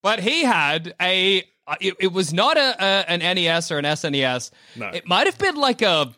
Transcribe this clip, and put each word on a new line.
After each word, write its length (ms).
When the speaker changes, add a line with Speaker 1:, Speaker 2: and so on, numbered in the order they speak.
Speaker 1:
but 180
he 220
had 580
a, 400
uh, 140
it, 180
it 140
was 180
not 260
a, 220
a, 320
an 100
N 180
E 100
S 200
or 100
an 60
S 200
N 100
E 80
S. 260
Speaker 2:
No. 100
Speaker 1:
It 200
might 200
have 100
been 180
like 260
a 360